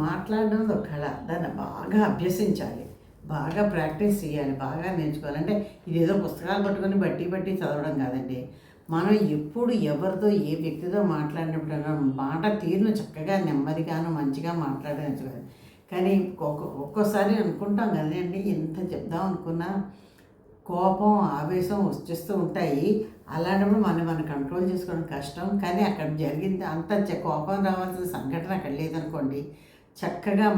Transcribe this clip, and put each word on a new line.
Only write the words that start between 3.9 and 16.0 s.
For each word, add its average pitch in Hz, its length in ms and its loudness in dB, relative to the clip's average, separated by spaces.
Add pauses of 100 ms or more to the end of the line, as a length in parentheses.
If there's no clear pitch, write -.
చేయాలి, 147 300 -2 (100)
బాగా 160 320 -4
నేర్చుకోవాలి. 151 460 -2
అంటే 196 120 0 (340)
ఇదేదో 165 260 4 (100)
పుస్తకాలు 196 400 -2
పట్టుకొని 196 400 0
బట్టి 160 240 -2
బట్టి 185 240 -2
చదవడం 147 480 -2
కాదండి. 127 400 -4 (500)
మనం 180 240 4 (240)
ఎప్పుడు 240 340 0 (200)
ఎవరితో 190 360 0 (220)
ఏ - 20 -2 (120)
వ్యక్తితో 170 400 -2
మాట్లాడినప్పుడైనా 156 920 -2 (220)
మాట 143 280 -2 (180)
తీరును 190 380 2
చక్కగా 175 360 -4 (100)
నెమ్మదిగాను 160 720 0
మంచిగా 143 340 -2 (140)
మాట్లాడడం 143 400 -4
నేర్చుకోవాలి. 131 360 -6 (460)
కానీ 185 340 2